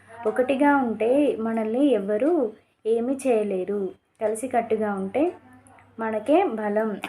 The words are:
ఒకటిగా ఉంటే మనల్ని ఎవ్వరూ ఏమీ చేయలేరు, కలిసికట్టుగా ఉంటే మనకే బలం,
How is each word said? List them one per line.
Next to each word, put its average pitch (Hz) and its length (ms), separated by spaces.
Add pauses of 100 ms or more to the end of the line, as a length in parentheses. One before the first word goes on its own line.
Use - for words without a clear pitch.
(260)
ఒకటిగా 262 500
ఉంటే 247 600
మనల్ని 226 480
ఎవ్వరూ 226 680 (340)
ఏమీ 233 400
చేయలేరు, 202 640 (340)
కలిసికట్టుగా 220 720
ఉంటే 196 380 (680)
మనకే 226 460
బలం, 214 640